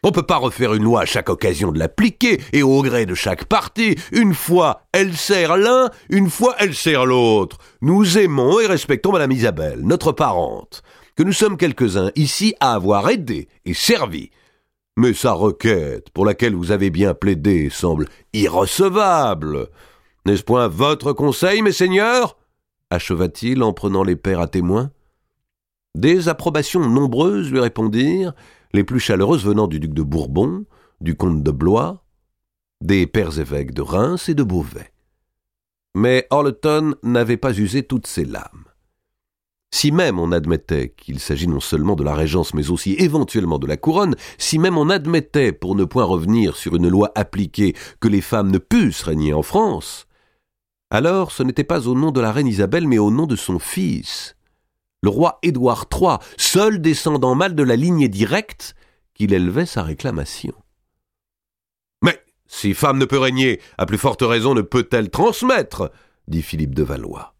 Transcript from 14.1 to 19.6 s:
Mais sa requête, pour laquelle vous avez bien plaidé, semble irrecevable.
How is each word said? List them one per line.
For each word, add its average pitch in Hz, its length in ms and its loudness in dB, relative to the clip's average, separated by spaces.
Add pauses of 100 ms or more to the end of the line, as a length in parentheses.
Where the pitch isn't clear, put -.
Mais 117 160 4
sa 120 180 0
requête, 90 760 0
pour 92 160 0
laquelle 104 280 2
vous 87 180 -2
avez 98 180 2
bien 90 240 2
plaidé, 87 580 0
semble 78 380 -2 (240)
irrecevable. 104 1400 0 (560)